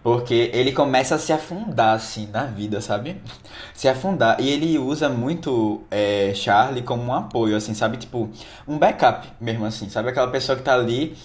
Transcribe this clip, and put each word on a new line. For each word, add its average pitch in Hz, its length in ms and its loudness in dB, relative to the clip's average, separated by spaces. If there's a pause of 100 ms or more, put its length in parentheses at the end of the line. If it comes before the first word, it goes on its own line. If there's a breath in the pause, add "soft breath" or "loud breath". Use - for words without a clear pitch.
Porque 120 500 2
ele 127 200 2
começa 135 420 2
a - 20 2
se 156 140 -2
afundar, 156 640 0
assim, 110 320 -8
na 110 160 -4
vida, 104 380 -6
sabe? 113 400 -6 (520 loud breath)
Se - 140 0
afundar. 127 540 2
E 131 80 2
ele 151 280 2
usa 147 300 0
muito, 123 840 0
é, 101 460 2
Charlie 120 480 2
como 120 200 -4
um 123 100 -4
apoio, 117 420 0
assim, 107 180 -2
sabe? 110 220 -2
Tipo, 113 340 -6 (380 loud breath)
um 151 100 -4
backup 151 480 2 (140)
mesmo, 113 260 -4
assim, 107 220 -6
sabe? 110 220 -4
Aquela 127 180 0
pessoa 127 300 -2
que 127 60 -10
tá 139 100 2
ali, 127 520 0